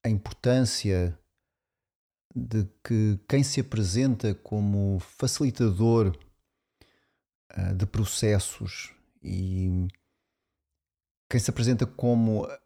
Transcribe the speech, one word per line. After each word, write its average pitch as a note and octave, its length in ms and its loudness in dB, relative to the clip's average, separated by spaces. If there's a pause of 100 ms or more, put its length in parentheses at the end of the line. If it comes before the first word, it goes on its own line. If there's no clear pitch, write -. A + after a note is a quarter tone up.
a A#2 60 0
importância G#2 1040 0 (1200)
de A2 320 -2 (160)
que G#2+ 360 2 (100)
quem C#3 140 4
se C#3 160 -2
apresenta A2 720 0
como G2+ 680 0
facilitador, A#2 1160 2 (1300)
ah, F#2+ 200 -2
de F#2+ 140 0
processos - 1040 -2 (300)
e F#2 680 -2 (1400)
quem B2 100 2
se - 120 -2
apresenta A#2 340 0
como A2+ 600 0 (180)